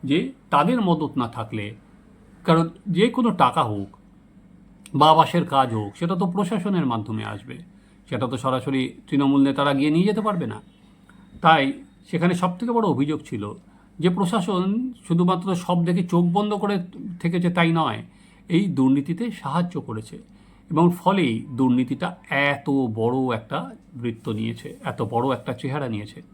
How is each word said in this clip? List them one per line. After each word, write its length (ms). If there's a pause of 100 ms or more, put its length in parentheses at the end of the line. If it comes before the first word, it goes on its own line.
যে 280 (180)
তাদের 300
মদত 380
না 100
থাকলে, 460 (680)
কারণ 240 (180)
যে 220
কোনো 220
টাকা 340
হোক 320 (960)
বা 160
আবাসের 340
কাজ 300
হোক, 220
সেটা 200
তো 100
প্রশাসনের 600
মাধ্যমে 380
আসবে, 340 (500)
সেটা 180
তো 100
সরাসরি 580 (140)
তৃণমূল 340
নেতারা 320
গিয়ে 160
নিয়ে 140
যেতে 160
পারবে 260
না। 140 (800)
তাই 320 (380)
সেখানে 240
সবথেকে 380
বড় 160
অভিযোগ 400
ছিল 260 (440)
যে 120
প্রশাসন 840 (160)
শুধুমাত্র 460
সব 300
দেখে 200
চোখ 200
বন্ধ 300
করে 240 (420)
থেকেছে 300
তাই 240
নয়, 280 (460)
এই 180
দুর্নীতিতে 640
সাহায্য 500
করেছে, 380 (520)
এবং 280
ফলেই 520
দুর্নীতিটা 680 (140)
এত 400
বড় 680
একটা 340 (240)
বৃত্ত 340
নিয়েছে, 560
এত 180
বড় 300
একটা 200
চেহারা 360
নিয়েছে। 340 (120)